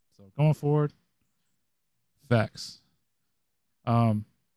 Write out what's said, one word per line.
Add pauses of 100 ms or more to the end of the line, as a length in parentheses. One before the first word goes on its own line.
(160)
so (120)
going
forward, (1400)
facts. (1040)
Um, (320)